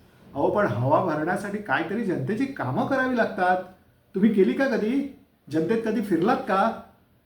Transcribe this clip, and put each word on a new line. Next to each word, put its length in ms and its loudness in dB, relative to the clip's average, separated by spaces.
अहो, 140 0
पण 160 2
हवा 400 2
भरण्यासाठी 520 -2
काहीतरी 460 -2
जनतेची 420 -2
कामं 420 -4
करावी 300 0
लागतात. 400 0
तुम्ही 180 4
केली 200 4
का 120 2
कधी? 520 -2
जनतेत 340 0
कधी 160 0
फिरलात 360 2
का? 440 0